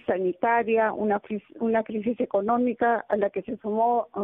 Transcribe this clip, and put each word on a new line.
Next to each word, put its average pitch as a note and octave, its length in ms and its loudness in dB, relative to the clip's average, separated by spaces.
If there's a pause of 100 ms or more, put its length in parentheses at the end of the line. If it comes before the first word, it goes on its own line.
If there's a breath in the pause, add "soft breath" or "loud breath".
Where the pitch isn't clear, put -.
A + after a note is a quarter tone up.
sanitaria, A3 880 0
una G#3 260 0
cris-, G#3 220 -8 (180)
una A3+ 240 0
crisis A3 360 -4
económica A#3 880 0
a G#3 80 0
la G3+ 140 0
que G3 100 -6
se - 160 -8
sumó A3+ 520 0 (140)